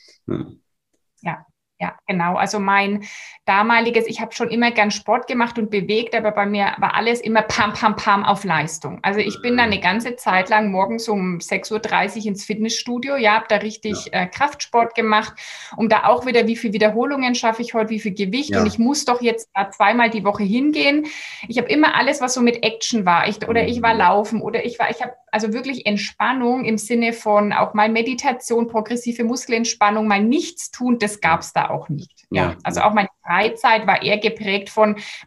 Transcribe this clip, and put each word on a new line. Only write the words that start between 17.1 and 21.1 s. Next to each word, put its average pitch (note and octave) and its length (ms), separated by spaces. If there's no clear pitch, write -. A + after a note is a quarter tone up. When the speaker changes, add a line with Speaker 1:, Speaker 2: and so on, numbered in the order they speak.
Speaker 2:
schaffe A#3 280
ich A#3 120
heute, A3 160
wie A3 100
viel G#3+ 140
Gewicht G#3 380
Speaker 1:
Ja. G3+ 100
Speaker 2:
und G#3+ 60
ich G#3 100
muss B3 280
doch A#3+ 160
jetzt A3+ 340
da G3+ 160
zweimal A3+ 400
die A3 120
Woche G3+ 200
hingehen. C#4+ 640